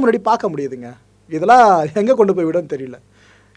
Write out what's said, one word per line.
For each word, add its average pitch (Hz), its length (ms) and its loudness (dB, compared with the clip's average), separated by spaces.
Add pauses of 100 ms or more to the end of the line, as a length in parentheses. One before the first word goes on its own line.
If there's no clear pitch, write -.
முன்னாடி 226 280 0
பார்க்க 220 220 -2
முடியுதுங்க. 127 380 -10 (400)
இதெல்லாம் 214 360 4 (360)
எங்க 254 180 0
கொண்டு 196 160 2
போய் 165 140 -2
விடும்னு 156 260 -6
தெரியல. 131 220 -14 (580)